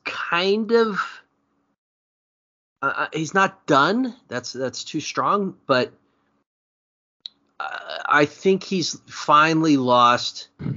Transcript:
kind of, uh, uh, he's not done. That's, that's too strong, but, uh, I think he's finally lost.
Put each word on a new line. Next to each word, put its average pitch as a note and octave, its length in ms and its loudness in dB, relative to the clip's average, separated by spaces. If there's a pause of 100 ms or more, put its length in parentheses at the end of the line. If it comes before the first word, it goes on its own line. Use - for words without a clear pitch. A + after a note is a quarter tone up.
kind G3+ 680 -2
of, A3 300 2 (1800)
uh, C3+ 140 -2
uh, D3 180 -4
he's D#3 200 -6
not G3 320 -2
done. G3 500 2 (140)
That's, A#2+ 240 -10
that's B2 320 -6
too D#3 160 -8
strong, F3 540 -2 (100)
but, B2+ 260 0 (1700)
uh, - 460 -12
I D3 200 4
think F#3+ 380 0
he's F3+ 340 -6 (100)
finally D#3 680 2
lost. B2 680 2 (300)